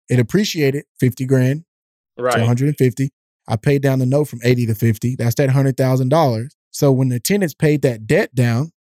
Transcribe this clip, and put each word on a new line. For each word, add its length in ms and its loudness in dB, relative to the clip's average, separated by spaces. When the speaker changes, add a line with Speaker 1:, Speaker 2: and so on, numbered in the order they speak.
Speaker 1:
it 80 2
appreciated 680 -2
fifty 260 -2
grand 400 0
Speaker 2:
Right. 180 -2
Speaker 1:
to 80 2
a 20 2
hundred 240 0
and 80 -4
fifty. 340 0
I 100 -2
paid 260 0
down 160 2
the 80 0
note 180 0
from 180 -14
eighty 240 2
to 80 -2
fifty. 420 -2
That's 180 -2
that 140 0
hundred 260 2
thousand 340 0
dollars. 460 0
So 200 2
when 180 2
the 100 -2
tenants 340 -2
paid 280 0
that 260 -2
debt 260 0
down, 380 0